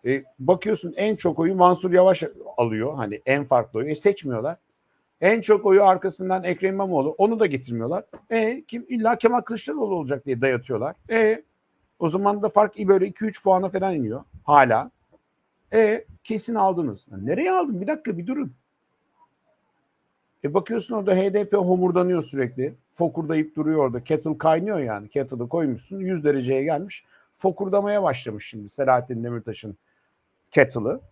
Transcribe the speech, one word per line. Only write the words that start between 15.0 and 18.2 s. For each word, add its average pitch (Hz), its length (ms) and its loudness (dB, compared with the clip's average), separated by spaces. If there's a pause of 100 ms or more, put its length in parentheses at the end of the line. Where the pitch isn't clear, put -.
E 220 320 2 (200)
kesin 220 300 -4
aldınız. 175 560 -2
Ya 98 80 -14
nereye 196 340 -2
aldın? 285 280 -2
Bir 196 60 -6
dakika, 185 320 -6
bir 175 80 -10